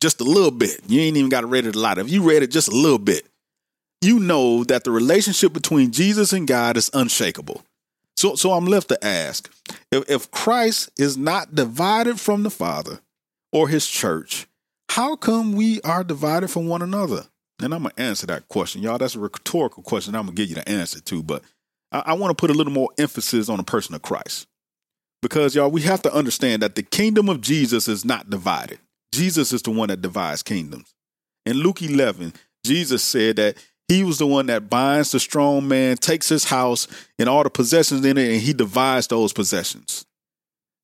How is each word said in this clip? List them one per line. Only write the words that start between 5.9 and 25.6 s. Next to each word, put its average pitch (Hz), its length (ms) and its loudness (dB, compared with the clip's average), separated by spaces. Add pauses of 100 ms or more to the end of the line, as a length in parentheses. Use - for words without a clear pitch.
Jesus 196 400 2
and 180 160 -2
God 120 300 2
is 110 160 0
unshakable. 117 680 -2 (540)
So, 196 180 2
so 185 180 2
I'm 175 120 0
left 196 240 2
to - 160 -2
ask, 85 460 -4 (400)
if, 135 180 -2
if 139 220 -2
Christ 226 680 0
is 139 200 0
not 156 380 -4
divided 185 640 0
from 208 240 -2
the 208 60 -2
Father 76 500 -8 (520)
or 151 160 2
his 156 200 0
church, - 600 -4 (420)
how 277 260 -2
come 226 380 0
we 220 280 0
are 170 220 -2
divided 165 460 -2
from 170 180 -4
one 170 140 -2
another? 180 440 -4 (360)
And 131 120 -4
I'm 165 100 -6
gonna - 140 -6
answer 113 300 -4
that 85 200 -6
question, 95 340 -4
y'all. 113 160 -2
That's 127 180 -2
a 113 40 -10
rhetorical 120 640 -4
question 101 320 -6
I'm 110 120 -4
gonna 90 100 -10
give 98 140 -2
you 80 60 -8
the 78 140 -10
answer 90 320 -4
to, 82 220 -8
but 76 200 -6 (480)
I, 135 160 -6
I 160 60 0
wanna 180 220 -2
put 165 160 0
a - 20 4
little 147 200 0
more 131 240 0
emphasis 117 520 -2
on 107 80 -2
the 92 60 -4
person 95 320 -4
of 78 80 -12
Christ. - 440 -8 (720)
Because, 139 340 2
y'all, 143 160 4